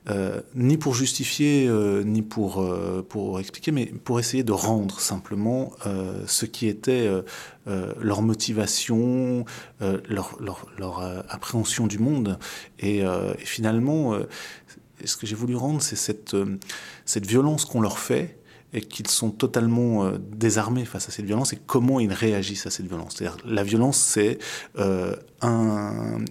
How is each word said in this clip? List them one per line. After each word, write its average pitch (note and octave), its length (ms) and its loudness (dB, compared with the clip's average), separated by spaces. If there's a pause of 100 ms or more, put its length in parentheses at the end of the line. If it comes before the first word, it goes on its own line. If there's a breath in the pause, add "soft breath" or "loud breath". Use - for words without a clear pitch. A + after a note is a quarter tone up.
(100)
euh, G2+ 320 -2 (140)
ni B2+ 200 6
pour D3 180 0
justifier, C#3 760 2
euh, G#2 340 4
ni G#2+ 200 2
pour, G2+ 380 -2
euh, F2+ 480 -2
pour G2+ 300 -4
expliquer, - 320 -6
mais C3+ 160 2
pour A#2+ 320 -2
essayer C3 240 0
de A2 100 2
rendre G2+ 460 2
simplement, G#2 720 -2 (160)
euh, F#2+ 400 -4
ce - 180 0
qui A2+ 220 -4
était, A2+ 400 2
euh, F#2+ 160 2 (460 loud breath)
euh, F#2+ 320 -4
leur G#2 200 2
motivation, A#2 1200 2 (360 loud breath)
euh, F#2+ 180 0 (100)
leur, G2 320 -4
leur, - 260 -10 (100)
leur, F#2 220 -8
euh, F2+ 300 -6
appréhension - 580 0
du G#2 140 0
monde. A#2 380 2 (420 loud breath)
Et, G2+ 240 2
euh, F#2 360 0
et - 60 -12
finalement, A#2 680 2
euh, G2+ 120 0 (800 loud breath)
ce - 120 -4
que - 100 -8
j'ai G#2+ 100 -4
voulu B2 180 -2
rendre, C3 260 -2
c'est A2 160 -2
cette, - 380 -4
euh, G2 240 0 (480 loud breath)
cette G2+ 200 -2
violence C#3+ 380 4
qu'on - 160 0
leur G#2 200 0
fait, C3+ 340 0 (380 loud breath)
et A2+ 100 -2
qu'ils - 260 -10
sont - 220 2
totalement, A#2 720 2
euh, G2 140 0 (180)
désarmés A2 480 2
face - 240 -8
à - 20 -14
cette G#2+ 140 -8
violence G#2+ 280 0
et A2 140 -8
comment C3 340 4
ils G#2 120 2
réagissent G2+ 540 0
à F#2+ 40 -6
cette F#2+ 160 -4
violence. F2+ 300 -8
C'est-à-dire, F2 300 -6
la A2 160 0
violence, A2+ 360 4
c'est, - 400 4 (400 loud breath)
euh, F#2+ 380 0 (240)
un, A2 920 0